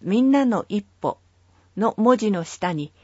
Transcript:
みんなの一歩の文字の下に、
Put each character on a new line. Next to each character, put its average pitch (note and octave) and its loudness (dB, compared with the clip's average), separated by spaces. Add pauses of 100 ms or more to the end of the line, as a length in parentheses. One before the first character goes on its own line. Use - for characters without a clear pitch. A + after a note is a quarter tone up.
み G3+ 0
ん C4 4
な C#4 4
の A3 0
一 G3+ -2
歩 - -8 (580)
の A3 -2
文 A#3+ 4
字 G#3+ -2
の F3+ -2
下 F3+ -6
に、 D3+ -8 (120)